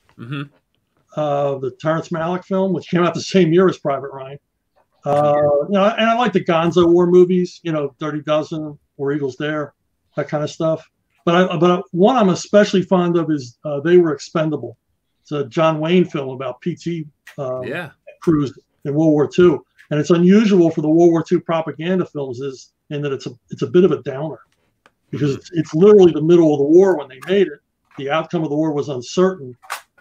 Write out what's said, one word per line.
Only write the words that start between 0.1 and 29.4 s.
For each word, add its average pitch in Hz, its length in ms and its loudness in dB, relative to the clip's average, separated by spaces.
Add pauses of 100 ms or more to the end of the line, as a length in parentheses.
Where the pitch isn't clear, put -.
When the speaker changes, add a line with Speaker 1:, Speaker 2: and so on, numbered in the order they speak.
Speaker 1:
Mm-hmm. 135 260 -12 (720)
Speaker 2:
uh, 143 440 -2
the 131 200 -6
Terrence 160 300 -4
Malick 175 340 -6
film, 190 300 -2
which 147 160 -8
came 175 140 0
out 170 100 0
the 160 80 -8
same 175 320 2
year 185 160 4
as - 80 -8
Private 139 340 -6
Ryan. 135 260 -16 (680)
Uh, 147 280 2 (360)
you - 60 -4
know, 196 100 4 (120)
and 220 120 0
I 226 80 0
like 240 160 0
the 185 100 0
Gonzo 170 420 2
war 175 220 4
movies, 180 560 2
you 170 80 -6
know, 147 280 -6
Dirty 151 220 -6
Dozen, 151 560 -4 (200)
War 143 160 -4
Eagles 139 240 -6
Dare, 151 360 -6 (440)
that 147 100 -6
kind 151 160 -6
of 147 80 -6
stuff. 160 340 -4 (380)
But 170 120 0 (160)
I, 175 60 -6
but 180 340 0
one 208 260 2
I'm 214 120 2
especially 208 520 0
fond 175 340 0
of 160 160 -2
is, 127 320 -8
uh, 143 160 -6
They 165 180 2
Were 170 160 4
Expendable. 143 640 -6 (440)
It's - 100 -16
a 147 140 -4
John 160 340 0
Wayne 175 240 2
film 147 320 -6
about 127 240 -10
P 165 160 -8
T, 170 300 -8 (320)
um, 127 260 -8
Speaker 1:
Yeah. 147 280 -10 (300)
Speaker 2:
crews 147 300 -2 (320)
in 143 100 -6
World 156 200 2
War 147 140 2
Two. 175 380 2 (260)
And 151 100 -4
it's 147 80 -6
unusual 185 600 4
for 160 120 -6
the 151 80 -4
World 170 220 4
War 165 120 0
Two 175 160 -2
propaganda 160 680 -4
films 131 360 -10
is 135 320 -12 (160)
in 147 140 -8
that 139 100 -4
it's 131 120 -10
a, 131 60 -12 (200)
it's - 100 -10
a 143 60 -6
bit 170 180 4
of 160 80 2
a 120 100 -6
downer 143 360 -10 (720)
because 139 240 -2
it's, - 180 -16
it's 160 200 -6
literally 185 380 6
the 147 100 -4
middle 160 320 4
of 143 60 -2
the 139 60 2
war 175 320 4
when 139 100 -10
they 131 180 -20
made 185 220 2
it. 147 120 -14 (380)
The 135 120 -8
outcome 160 340 -4
of 151 60 -4
the 143 60 -4
war 156 180 -2
was 143 160 -4
uncertain, 143 680 -2 (460)